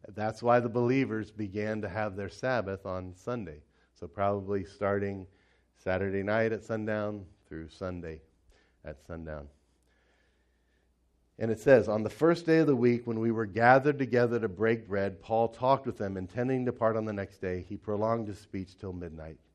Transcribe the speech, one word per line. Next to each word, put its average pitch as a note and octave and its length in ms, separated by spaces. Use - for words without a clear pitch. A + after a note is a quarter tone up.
That's G#2+ 280
why A#2+ 180
the A#2 80
believers A#2+ 600
began G#2+ 520
to G#2 60
have G2+ 280
their G2 120
Sabbath G2+ 580
on F#2 280
Sunday. F2+ 480
So - 140
probably G2+ 560
starting G2 640
Saturday F#2+ 460
night A2 300
at G#2+ 120
sundown G#2+ 640
through D#2+ 220
Sunday E2+ 540
at D#2 220
sundown. D#2 420
And A2+ 120
it G#2+ 100
says, A#2 280
"On G#2+ 140
the G#2+ 80
first E3+ 360
day D#3+ 120
of D#3 80
the C#3 100
week, A#2+ 300
when A2+ 140
we A#2 100
were A2 140
gathered B2+ 540
together A#2+ 420
to A2 80
break A2 400
bread, G2 320
Paul A2+ 280
talked C3+ 360
with A#2 140
them, G2 180
intending B2 480
to A#2+ 80
depart A2+ 240
on A2 80
the A2 80
next G2 260
day. F2+ 300
He G2+ 80
prolonged G#2+ 520
his G2 100
speech - 400
till F#2+ 140
midnight." D#2+ 460